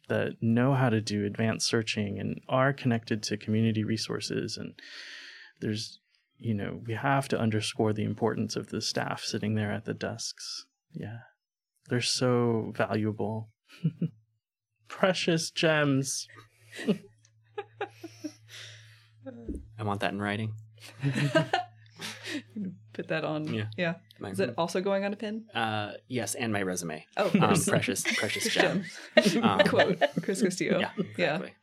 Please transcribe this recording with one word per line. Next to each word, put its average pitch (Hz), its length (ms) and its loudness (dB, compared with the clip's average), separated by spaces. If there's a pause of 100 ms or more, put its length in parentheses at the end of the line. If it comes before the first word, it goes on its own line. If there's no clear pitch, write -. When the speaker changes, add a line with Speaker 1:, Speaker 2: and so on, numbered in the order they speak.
Speaker 1:
that - 340 0
know 120 340 4
how 127 140 4
to 110 120 4
do 104 240 -2
advanced 110 420 0
searching 107 500 0
and 104 300 -4
are 131 240 4
connected 117 520 0
to - 120 -4
community 107 480 2
resources. 110 720 -2
And - 240 -10 (800)
there's, 110 400 -4 (380)
you 113 160 -2
know, 92 340 -2
we 113 60 -2
have 135 360 2
to - 100 2
underscore 107 520 2
the 107 140 0
importance 107 500 0
of - 140 -6
the 98 120 -4
staff - 440 -4
sitting 107 300 -2
there 104 180 0
at 110 100 -6
the 113 100 -4
desks. - 760 -8 (260)
Yeah. 110 240 -10 (720)
They're 123 100 4
so 120 800 2
valuable. 107 720 0 (340)
<laughs> - 1040 -6
Precious 170 640 2
gems. 147 840 2
<laughs> - 40 -20 (3500)
Speaker 2:
I 110 60 -6
want 101 180 0
that 98 120 0
in 101 80 -4
writing. 107 320 -2 (500)
Speaker 3:
<laughs> 143 300 0 (1600)
Put 170 160 -10
that 160 160 -2
on. 151 280 -2
Speaker 2:
Yeah. 107 120 0 (120)
Speaker 3:
Yeah. 170 180 0 (240)
Speaker 2:
My - 100 -8
Speaker 3:
Is 190 100 -4
it 190 180 2
also 170 240 0
going 196 240 0
on 202 80 -2
a - 20 -10
pin? 220 380 -8
Speaker 2:
Uh, 107 400 -2 (140)
yes, 120 280 -4
and 117 180 -2
my 101 80 2
resume. 90 440 -4 (120)
Speaker 3:
Oh, 202 80 2
of 175 100 0
Speaker 2:
Um, 180 60 6
Speaker 3:
course. 202 260 6
Speaker 2:
precious, - 360 2
Speaker 3:
<laughs> - 140 0
Speaker 2:
precious 202 360 -2
Speaker 3:
Gem. - 300 4 (380)
Speaker 2:
gem. 220 220 4
Um, 202 240 4
Speaker 3:
Quote, 170 340 4 (200)
Chris 196 200 -2
Castillo. 180 380 2
Speaker 2:
Yeah, - 120 0 (260)
Speaker 3:
Yeah. 160 180 2
Speaker 2:
exactly. - 280 -6